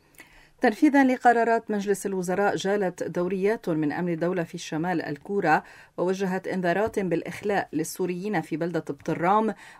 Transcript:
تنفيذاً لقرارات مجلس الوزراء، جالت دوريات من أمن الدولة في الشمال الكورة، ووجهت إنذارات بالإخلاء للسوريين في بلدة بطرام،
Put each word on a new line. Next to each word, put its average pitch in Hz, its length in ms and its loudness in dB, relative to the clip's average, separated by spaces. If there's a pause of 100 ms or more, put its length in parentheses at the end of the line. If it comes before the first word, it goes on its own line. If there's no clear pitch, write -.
(640)
تنفيذاً 269 380 6
لقرارات 233 680 4
مجلس 202 340 -2
الوزراء، 190 500 0
جالت 190 480 -2
دوريات 190 640 -2
من 156 220 0
أمن 175 220 -2
الدولة 170 300 -2
في 170 120 -12
الشمال 170 460 -4
الكورة، 175 640 0 (340)
ووجهت 185 500 -2
إنذارات 190 520 -2
بالإخلاء 185 760 -2
للسوريين 180 680 -4
في - 160 -6
بلدة 170 320 -4
بطرام، 175 640 0 (260)